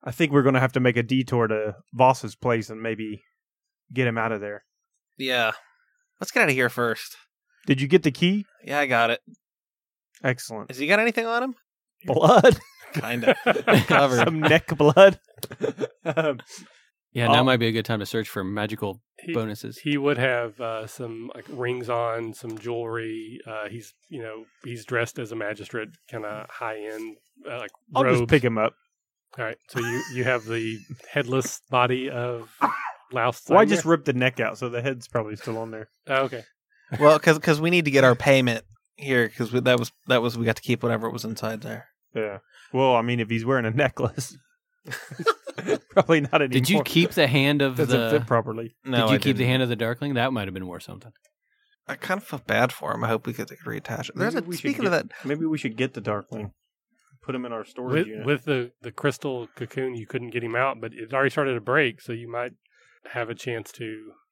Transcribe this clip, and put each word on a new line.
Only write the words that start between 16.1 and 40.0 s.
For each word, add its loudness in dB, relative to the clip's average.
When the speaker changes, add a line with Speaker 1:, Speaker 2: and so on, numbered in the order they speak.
Speaker 3:
Yeah, 0
now 6
Speaker 1:
oh. 4
Speaker 3:
might 4
be 0
a 0
good -2
time -2
to -6
search -4
for -8
magical -6
Speaker 4:
He, -12
Speaker 3:
bonuses. -6
Speaker 4:
he -4
would 0
have, -2
uh, -6
some, -12
like, -18
rings -6
on, -2
some -12
jewelry. -8
Uh, -10
he's, -16
you -12
know, -14
he's -12
dressed -4
as -10
a -8
magistrate, -8
kinda -12
high-end, -10
uh, -10
like, -12
Speaker 1:
I'll 4
just 4
Speaker 4:
robes. -2
Speaker 1:
pick 6
him 0
up. 2
Speaker 4:
All -6
right, -8
so -6
you, -4
you -2
have 0
the -6
headless -2
body 0
of -8
Laos -2
Speaker 1:
Well, 8
I 10
Speaker 4:
Sangha? 2
Speaker 1:
just 2
ripped 2
the 0
neck 0
out, -4
so -6
the -6
head's -6
probably -4
still -8
on -8
there. -16
Speaker 4:
Oh, 0
okay. -8
Speaker 2:
Well, 10
'cause, 4
'cause 2
we 0
need 4
to 0
get 8
our 8
payment 4
here, 0
'cause -6
we, 2
that 4
was, -6